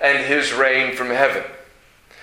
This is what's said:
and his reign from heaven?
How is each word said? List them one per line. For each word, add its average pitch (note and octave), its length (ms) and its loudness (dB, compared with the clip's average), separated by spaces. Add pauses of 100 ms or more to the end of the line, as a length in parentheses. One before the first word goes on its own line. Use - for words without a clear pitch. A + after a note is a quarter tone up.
and C#3+ 160 4
his C#3 360 -2
reign C3 420 0
from B2 140 -4
heaven? C3 340 0 (800)